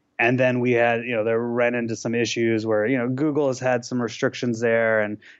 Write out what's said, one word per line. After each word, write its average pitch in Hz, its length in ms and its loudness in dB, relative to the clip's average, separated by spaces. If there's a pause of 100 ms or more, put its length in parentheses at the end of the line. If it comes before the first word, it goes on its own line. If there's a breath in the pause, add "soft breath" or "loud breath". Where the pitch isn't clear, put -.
(180)
and 123 220 2
then 127 220 2
we 120 100 2
had, 117 320 2
you 120 100 -6
know, 107 120 0
there 113 120 0
ran 120 380 0
into 113 200 -2
some 117 200 -6
issues 113 500 0
where, 107 200 2
you 131 120 0
know, 120 120 -2
Google 143 400 0
has 127 100 -4
had 127 240 0
some 123 180 -4
restrictions 117 600 -2
there. 113 400 2
And 104 160 -4 (220 loud breath)